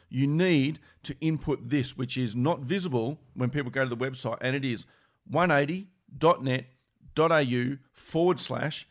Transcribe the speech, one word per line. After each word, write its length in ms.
You 180
need 540
to 160
input 480
this, 280
which 220
is 160
not 280
visible 580
when 160
people 200
go 140
to 40
the 80
website, 440
and 160
it 80
is 200
one 280
eighty 380
dot 240
net 240
dot 160
A 120
U 360
forward 480
slash 500